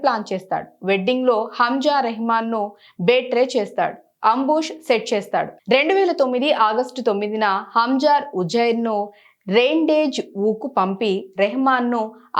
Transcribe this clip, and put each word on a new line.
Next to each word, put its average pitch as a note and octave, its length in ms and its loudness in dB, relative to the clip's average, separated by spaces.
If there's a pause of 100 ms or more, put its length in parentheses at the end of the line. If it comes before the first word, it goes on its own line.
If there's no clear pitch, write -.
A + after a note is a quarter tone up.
ప్లాన్ A3+ 280 0
చేస్తాడు. F3+ 360 -6 (220)
వెడ్డింగ్లో A#3 480 2 (220)
హంజా C4+ 360 2 (120)
రెహమాన్ను A3+ 540 -2 (460)
బేట్రే B3 460 2
చేస్తాడు. G3 420 -2 (360)
అంబుష్ D4+ 400 0 (160)
సెట్ A#3+ 240 0
చేస్తాడు. G3 380 -2 (260)
రెండు D4+ 220 2
వేల F#4 240 2
తొమ్మిది B3+ 280 0 (180)
ఆగస్టు B3 420 -4
తొమ్మిదిన G#3 360 -2 (320)
హంజా C4+ 380 2 (260)
ఉజైర్ను A#3 540 0 (600)
రెయిన్డేజ్ D4+ 640 2 (280)
ఊకు A3 220 -4 (100)
పంపి G3 340 0 (300)
రెహమాన్ను A#3+ 580 0 (380)